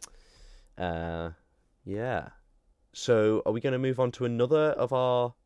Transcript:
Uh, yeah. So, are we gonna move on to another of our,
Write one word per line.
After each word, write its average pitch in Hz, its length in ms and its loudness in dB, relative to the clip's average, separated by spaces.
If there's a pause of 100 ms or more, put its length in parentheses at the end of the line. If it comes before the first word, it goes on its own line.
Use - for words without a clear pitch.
(760)
Uh, 82 520 -6 (560)
yeah. 107 440 -6 (640)
So, 110 540 2
are 107 80 2
we 117 80 -4
gonna 131 180 -2
move 131 200 -2
on 123 140 0
to 127 120 -4
another 131 460 4
of 123 200 -2
our, 123 420 2 (120)